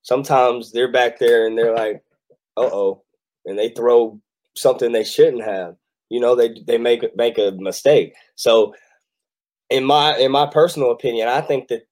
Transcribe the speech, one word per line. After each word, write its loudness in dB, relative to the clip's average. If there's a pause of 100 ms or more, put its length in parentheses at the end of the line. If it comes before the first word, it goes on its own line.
Sometimes -2
they're -2
back 0
there 2
and -4
they're 2
like, -4 (540)
"Uh-oh," -2 (420)
and -10
they -2
throw 2 (380)
something 0
they 0
shouldn't 2
have. -8 (340)
You -4
know, 2
they, 0 (120)
they 0
make, -2 (120)
make -2
a -2
mistake. -2 (200)
So 2 (920)
in -2
my, 2
in 2
my 2
personal 0
opinion, -4
I -2
think -4
that -6